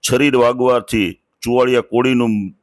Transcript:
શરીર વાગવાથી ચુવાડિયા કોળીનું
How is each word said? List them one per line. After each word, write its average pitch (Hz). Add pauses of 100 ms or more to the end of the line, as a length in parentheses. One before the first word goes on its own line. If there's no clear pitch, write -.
શરીર 127
વાગવાથી 120 (220)
ચુવાડિયા 123
કોળીનું 117 (140)